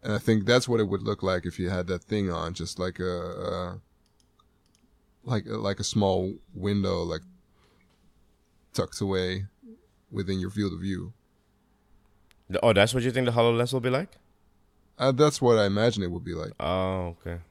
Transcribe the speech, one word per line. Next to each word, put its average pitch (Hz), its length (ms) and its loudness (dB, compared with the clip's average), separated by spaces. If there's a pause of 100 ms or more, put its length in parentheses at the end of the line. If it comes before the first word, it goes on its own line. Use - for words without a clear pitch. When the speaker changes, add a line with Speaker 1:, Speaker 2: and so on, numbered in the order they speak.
Speaker 1:
And 107 100 -2
I 104 60 0
think 110 260 2
that's 123 240 4
what 117 120 2
it 107 80 4
would 95 140 -2
look 107 200 -2
like 92 240 0
if 87 120 -8
you 90 120 -2
had 90 160 -2
that 90 180 -4
thing 101 260 -2
on, 82 220 -4
just 82 260 -8
like 90 200 -6
a, 90 80 -4
a 90 720 -6 (1400)
like, 117 220 -2
like 107 340 -4
a 101 40 -4
small 95 500 2 (180)
window, 95 500 0
like, 85 200 -4 (1500)
tucked - 260 -4
away 95 460 -2 (640)
within 95 300 -4
your 90 100 -4
field 101 240 -2
of 85 60 -10
view. 92 320 -6 (1400)
Speaker 2:
The, 95 120 -2
oh, 113 120 6
that's 104 180 6
what 123 100 0
you 127 100 0
think 127 120 0
the 120 80 2
HoloLens 117 400 4
will 131 80 -2
be 120 80 -2
like? 139 220 -2 (880)
Speaker 1:
Uh, 127 140 2
that's 147 280 4
what 120 160 6
I 107 80 6
imagine 104 380 2
it 87 80 -4
would 87 140 -6
be 87 100 -8
like. 80 260 -8
Speaker 2:
Oh, 92 600 -2
okay. 85 180 -8 (120)